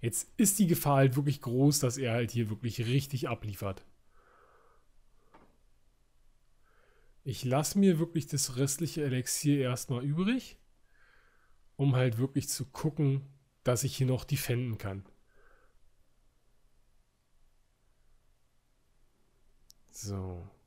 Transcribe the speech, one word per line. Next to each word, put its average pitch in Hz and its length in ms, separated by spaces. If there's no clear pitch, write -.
Jetzt - 340
ist - 240
die 196 80
Gefahr 151 300
halt 135 180
wirklich 143 240
groß, 135 400
dass 123 160
er 135 160
halt 113 200
hier 117 180
wirklich 110 380
richtig 135 420
abliefert. 104 560
Ich 131 220
lass 131 300
mir 196 240
wirklich 165 280
das 127 300
restliche 143 440
Elixier 139 600
erstmal 123 420
übrig, 185 540
um 139 180
halt 127 220
wirklich 139 320
zu - 160
gucken, 139 560
dass 123 220
ich 135 100
hier 131 100
noch 127 200
defenden 123 520
kann. 98 280
So. 95 600